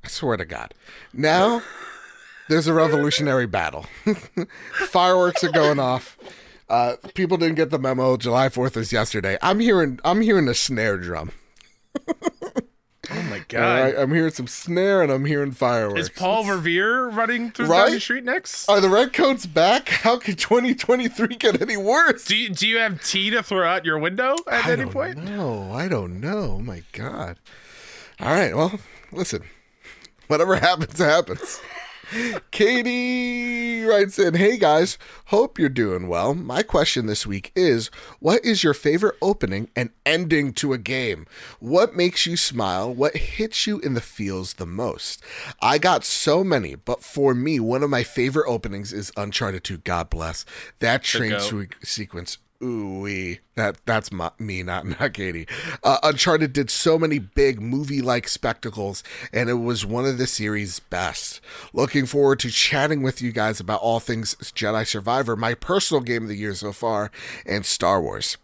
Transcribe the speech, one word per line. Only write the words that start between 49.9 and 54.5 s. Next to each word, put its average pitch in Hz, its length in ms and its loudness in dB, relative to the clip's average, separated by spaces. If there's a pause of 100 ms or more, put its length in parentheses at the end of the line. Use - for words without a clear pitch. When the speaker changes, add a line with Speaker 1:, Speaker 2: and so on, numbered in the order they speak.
Speaker 1:
bless. 80 360 -6 (340)
That 117 220 2
Speaker 2:
The - 60 -6
Speaker 1:
train 117 240 -2
Speaker 2:
goat. 104 100 -2
Speaker 1:
swe-, 101 260 -4 (160)
sequence. - 540 -10 (240)
Ooh-wee. 98 800 -6 (160)
That, 104 200 -2 (100)
that's 113 240 0
my, 85 300 -6
me, 98 240 -8